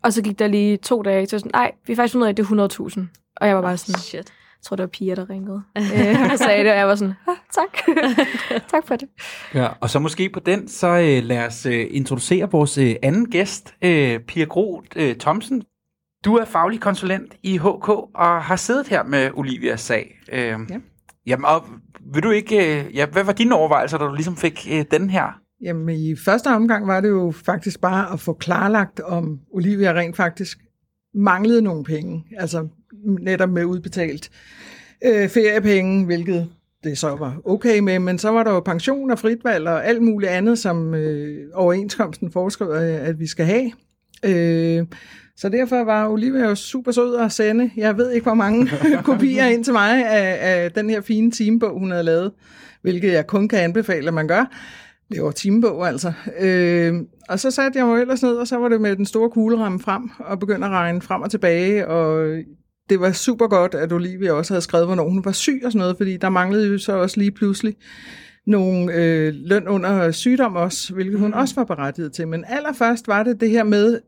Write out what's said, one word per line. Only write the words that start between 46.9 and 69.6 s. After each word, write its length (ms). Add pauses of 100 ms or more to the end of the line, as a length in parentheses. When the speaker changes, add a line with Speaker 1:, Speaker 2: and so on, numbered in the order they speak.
Speaker 4:
sød 240
at 160
sende. 440
Jeg 220
ved 120
ikke, 140
hvor 100
mange 360 (160)
<laughs> 180
kopier 420
ind 180
til 80
mig 340
af, 320 (240)
af 100
den 180
her 100
fine 300
timebog, 480
hun 120
havde 140
lavet, 280 (500)
hvilket 300
jeg 140
kun 220
kan 100
anbefale, 500
at 60
man 140
gør. 160 (680)
Det 100
var 80
timebog, 580
altså. 240 (280)
Øh, 540 (340)
og 120
så 100
satte 280
jeg 80
mig 140
ellers 220
ned, 140
og 120
så 80
var 120
det 120
med 160
den 100
store 240
kugleramme 500
frem, 380
og 200
begyndte 280
at 60
regne 280
frem 220
og 80
tilbage, 580
og 480 (540)
det 100
var 120
super 340
godt, 280
at 180
Olivia 400
også 220
havde 80
skrevet, 240
hvornår 220
hun 160
var 80
syg 320
og 80
sådan 80
noget, 160
fordi 200
der 120
manglede 400
jo 100
så 140
også 280
lige 100
pludselig 440 (720)
nogle, 480
øh, 420
løn 320